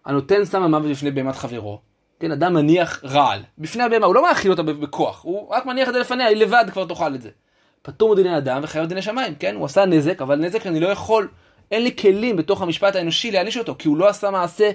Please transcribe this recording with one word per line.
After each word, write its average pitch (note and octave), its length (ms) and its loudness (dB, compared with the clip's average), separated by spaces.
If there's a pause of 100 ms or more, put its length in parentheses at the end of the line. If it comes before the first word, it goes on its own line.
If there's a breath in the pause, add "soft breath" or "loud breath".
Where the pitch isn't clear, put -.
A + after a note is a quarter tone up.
"הנותן C#3+ 380 0
סם F#3+ 180 -2
המוות D#3 280 2
בפני C#3+ 200 -4
בהמת C3+ 260 -4
חברו", G#2+ 440 -10 (400)
כן, E3 120 -4
אדם E3+ 220 0
מניח E3 500 2
רעל C3 380 2 (160)
בפני D#3+ 240 -6
הבהמה, A3+ 240 2
הוא F3+ 80 4
לא B3+ 80 6
מאכיל D4 280 2
אותה F3 120 0
ב-, D#3 80 -2
בכוח, D3 520 -4
הוא F#3+ 280 -8
רק B3+ 160 -2
מניח B3+ 220 -2
את A#3+ 60 -4
זה B3 60 2
לפניה, B3+ 260 -2
היא G#3+ 100 4
לבד A3 360 4
כבר F#3+ 120 -4
תאכל E3 300 -4
את B2+ 80 -10
זה. G#2+ 80 -16 (520)
פטור G#3+ 300 2
מדיני F3+ 260 4
אדם C3+ 240 -2
וחייב D#3 220 -4
בדיני F3+ 180 -6
שמיים, G#3+ 320 -4
כן? F#3+ 200 -6
הוא G3 100 -6
עשה F#3+ 200 2
נזק, D#3+ 380 2
אבל C#3 160 0
נזק F3+ 240 -2
שאני E3 180 -2
לא F3 80 2
יכול, G#3 400 0 (420 soft breath)
אין A3 120 0
לי B3 140 -2
כלים G#3 400 2
בתוך F#3+ 260 -2
המשפט F#3+ 340 0
האנושי E3+ 340 -2
להעניש G3+ 280 -2
אותו, D#3 200 -6
כי - 100 -2
הוא D3 80 4
לא F#3 120 4
עשה G3+ 220 0
מעשה G3 440 0